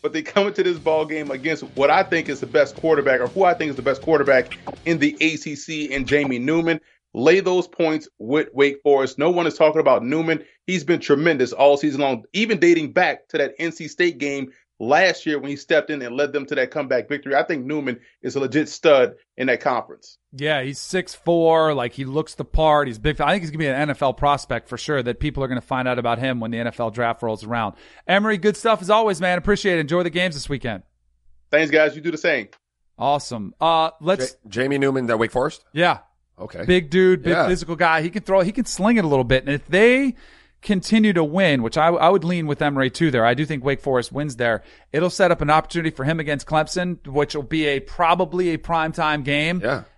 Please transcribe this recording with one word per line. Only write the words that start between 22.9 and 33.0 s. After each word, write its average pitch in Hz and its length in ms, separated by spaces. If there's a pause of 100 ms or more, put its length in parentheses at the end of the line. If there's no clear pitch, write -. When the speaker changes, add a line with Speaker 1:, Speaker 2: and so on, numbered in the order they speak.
Speaker 2:
big. 151 200
I 147 120
think 196 100
he's 156 80
gonna 156 80
be 156 80
an 135 80
N 147 160
F 135 100
L 135 140
prospect 139 540
for 120 100
sure, 139 240
that 120 160
people 139 240
are 131 60
gonna 123 120
find 127 280
out 123 100
about 117 220
him 131 180
when 113 140
the 113 60
N 120 100
F - 100
L 117 120
draft 117 320
rolls 110 220
around. 110 300 (320)
Emory, 202 320
good 202 180
stuff 220 240
as 180 80
always, 214 320
man. 180 160
Appreciate 190 420
it. - 20
Enjoy 165 240
the 170 60
games 175 260
this - 120
weekend. 117 360 (680)
Speaker 1:
Thanks, 151 220
guys. 156 240
You 156 60
do 170 100
the 151 60
same. 135 300 (480)
Speaker 2:
Awesome. 123 640